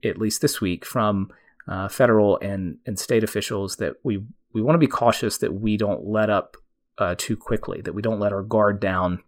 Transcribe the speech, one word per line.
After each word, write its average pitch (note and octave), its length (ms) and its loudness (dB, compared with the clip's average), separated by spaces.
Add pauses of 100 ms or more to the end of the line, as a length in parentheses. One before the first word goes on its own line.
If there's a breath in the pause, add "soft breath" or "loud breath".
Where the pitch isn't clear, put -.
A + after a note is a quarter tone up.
at G2+ 140 0
least G#2+ 240 -2
this - 180 0
week, F2+ 240 -2
from, G#2 460 0 (360 soft breath)
uh, F#2+ 220 -6
federal G#2+ 500 6
and, F#2+ 480 -6
and G2+ 120 -6
state A2+ 260 2
officials G2+ 520 -4
that F2 180 -4 (100)
we, G2+ 180 -2 (300)
we A2 100 0
wanna D3+ 160 2
be D#3 80 6
cautious - 520 2
that - 160 -2
we G#2+ 220 0
don't G2+ 300 -2
let G#2+ 240 0
up G2 260 -2 (420)
uh, F2+ 180 0
too A2 200 -4
quickly, - 460 -4
that E2 120 -8
we G#2 80 -6
don't A2 180 -2
let G2+ 120 2
our G2 100 -2
guard G#2 380 2
down F#2 480 0